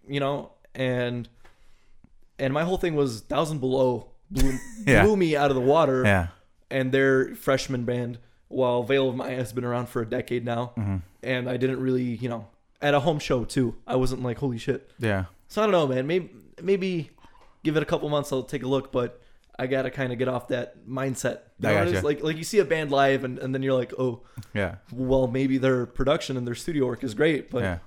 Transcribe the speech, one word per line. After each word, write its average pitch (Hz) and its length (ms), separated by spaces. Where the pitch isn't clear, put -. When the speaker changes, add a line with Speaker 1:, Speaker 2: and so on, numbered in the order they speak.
Speaker 1:
you 139 140
know? 139 300
And, 123 540
and 135 140
my 151 100
whole 180 140
thing 170 180
was 131 240
Thousand 156 400
Below 127 520
blew, 135 220
Speaker 2:
<laughs> 220 180
Yeah. 196 160
Speaker 1:
blew 208 140
me 160 180
out 143 160
of 135 40
the 127 60
water. 135 440
Speaker 2:
Yeah. 95 220
Speaker 1:
And 131 220
their 135 420
freshman 135 480
band, 120 360
while 123 360
Veil 135 260
of 123 80
Maya 127 180
has 127 160
been 123 140
around 120 240
for 120 120
a 113 80
decade 123 360
now, 120 320
Speaker 2:
Mm-hmm. 101 180
Speaker 1:
and 127 260
I 127 80
didn't 131 240
really, 127 220
you 120 260
know, 113 180
at 143 120
a 143 80
home 151 180
show 123 240
too, 117 320
I - 120
wasn't 127 260
like, 120 140
"Holy 127 200
shit." - 400
Speaker 2:
Yeah. 98 280
Speaker 1:
So 208 120
I 220 40
don't 208 80
know, 160 140
man. 131 200
Maybe, 170 220
maybe 185 460
give 156 100
it 151 80
a - 20
couple 156 220
months. 147 240
I'll 131 120
take - 200
a 127 40
look, 135 260
but 123 280
I 131 60
gotta 131 240
kinda 127 260
get 127 120
off 123 220
that - 380
mindset. 131 520
You 107 100
Speaker 2:
I 107 40
Speaker 1:
know 101 60
what 98 80
it - 60
Speaker 2:
gotcha. 98 40
Speaker 1:
is? 92 60
Like, 147 200
like, 156 140
you 160 60
see 208 160
a 185 60
band 156 260
live, 139 320
and, 127 160
and 131 160
then 135 80
you're 135 100
like, 123 240
"Oh, 127 240
Speaker 2:
Yeah. 92 220
Speaker 1:
well, 131 320
maybe 131 320
their 127 300
production 139 500
and 123 80
their 120 80
studio 147 320
work 120 180
is 110 120
great," 147 340
but 240 140
Speaker 2:
Yeah. 90 240